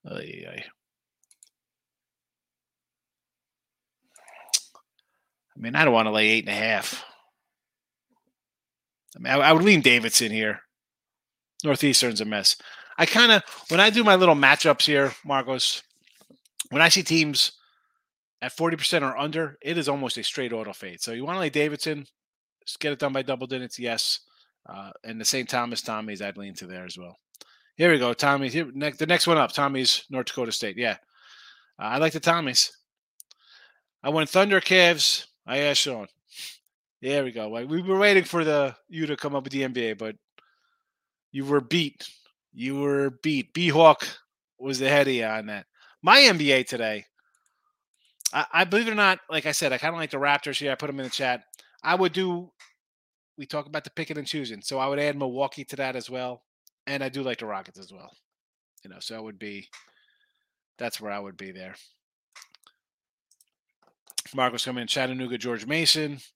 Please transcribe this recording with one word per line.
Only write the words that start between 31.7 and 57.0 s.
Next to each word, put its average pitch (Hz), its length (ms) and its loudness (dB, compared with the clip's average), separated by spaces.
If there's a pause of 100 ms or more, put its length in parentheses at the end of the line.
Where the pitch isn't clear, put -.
Uh, - 60 -10
I 113 120 -4
like 156 160 0
the 156 60 -8
Tommies. 160 500 0 (1300)
I 139 60 -2
went 156 200 0
Thunder, 196 320 4
Cavs. 175 640 4 (220)
I 127 120 -4
asked 143 220 0
Sean. 117 240 -6 (960)
There 139 220 -2
we 127 80 -6
go. 110 180 -8
Like, 117 180 -8
we 160 140 -4
were 190 160 0
waiting 196 280 6
for 170 180 -2
the, 147 320 2 (140)
you 160 180 -6
to 147 80 -4
come 143 180 -8
up 135 120 -4
with 135 80 -12
the 139 100 -2
N 127 100 -6
B 120 120 -2
A, 110 80 -4
but 107 220 -10 (1160)
you 135 140 -8
were 143 160 2
beat. 143 460 -4 (460)
You 135 260 -8
were 143 320 0 (120)
beat. 151 300 -2
B-Hawk 160 540 6 (520)
was 131 220 -6
ahead 139 260 4
of 135 60 0
you 117 100 -2
on 110 240 -6
that. 104 180 -12 (380)
My 220 180 8
N 226 160 8
B 147 140 2
A 131 120 4
today, 110 420 -6 (1300)
I, 151 200 -2
I 170 120 4
believe 208 220 0
it 226 40 -2
or 214 40 -4
not, 196 240 2 (100)
like 156 180 -4
I 147 60 -2
said, 139 200 0
I 123 60 -4
kinda 165 180 -4
like 160 140 -8
the 147 60 -6
Raptors 143 420 0
here. 147 120 -4
I 131 40 -2
put 147 140 -8
'em 139 100 -8
in 131 60 -8
the 127 40 -10
chat. 123 360 -4 (360)
I 170 140 2
would 185 180 0
do, 180 380 -4 (840)
we 143 80 -14
talk 147 220 -8
about 151 180 -8
the - 60 -16
picking 156 260 -10
and 139 100 -10
choosing. 117 340 -10
So - 160 -8
I 131 100 -2
would 143 120 -2
add 147 180 -2
Milwaukee 135 460 -6
to 131 140 -14
that 131 180 -6
as 123 140 -10
well. 127 340 -10 (420)
And 139 180 -6